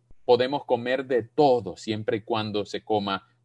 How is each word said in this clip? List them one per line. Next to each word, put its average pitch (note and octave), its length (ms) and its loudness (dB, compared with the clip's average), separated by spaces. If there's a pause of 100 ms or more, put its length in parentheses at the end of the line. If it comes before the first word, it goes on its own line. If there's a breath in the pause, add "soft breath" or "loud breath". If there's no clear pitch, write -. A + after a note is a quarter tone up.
(240)
Podemos B2+ 420 2
comer B2+ 420 -2
de B2 160 0
todo A#2+ 540 2
siempre A2 400 -4
y G#2 40 -8
cuando G#2+ 420 -2
se F#2+ 200 -10
coma G2+ 440 -2 (180)